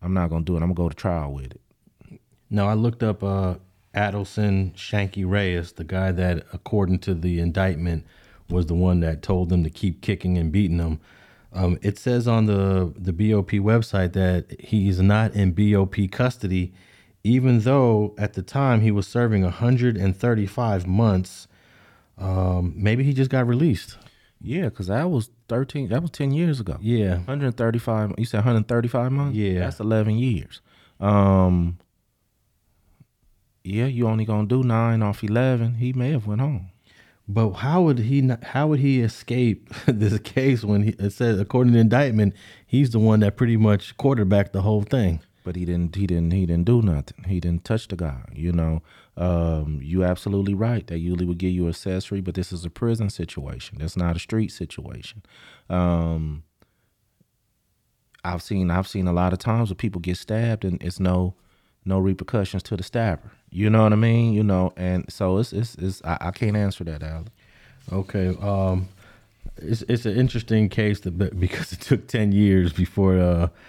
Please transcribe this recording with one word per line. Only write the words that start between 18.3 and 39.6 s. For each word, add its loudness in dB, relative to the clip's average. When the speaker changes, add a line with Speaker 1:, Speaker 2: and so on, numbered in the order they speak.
Speaker 2:
the -6
time 2
he 4
was 0
serving 2
a 2
hundred 0
and 0
thirty-five -2
months. 0
Um, -2
maybe 0
he 0
just 0
got 2
released. 0
Speaker 1:
Yeah, -4
'cause -8
that -2
was -2
thirteen, -4
that -2
was -6
ten -2
years 0
ago. -6
Speaker 2:
Yeah. 0
Speaker 1:
Hundred -4
thirty-five, -2
you -2
said -2
hundred 2
thirty-five -2
months? -2
Speaker 2:
Yeah. 0
Speaker 1:
That's -4
eleven 0
years. -2
Um, 4
yeah, -2
you 0
only 0
gonna 0
do 2
nine 2
off -2
eleven. 0
He -2
may -2
have -2
went -2
home. -4
Speaker 2:
But 2
how 0
would 4
he 2
not, 2
how -2
would 2
he 4
escape -2